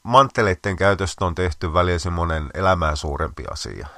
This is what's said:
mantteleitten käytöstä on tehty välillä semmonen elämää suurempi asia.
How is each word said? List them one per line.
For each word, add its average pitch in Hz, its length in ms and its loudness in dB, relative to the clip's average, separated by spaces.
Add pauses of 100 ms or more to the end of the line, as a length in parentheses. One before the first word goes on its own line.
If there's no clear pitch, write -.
mantteleitten 110 760 2
käytöstä 95 480 0
on 87 100 0
tehty 87 380 -2
välillä 87 260 2
semmonen 85 560 -2
elämää 87 420 2
suurempi 76 540 -6
asia. 50 360 -10 (120)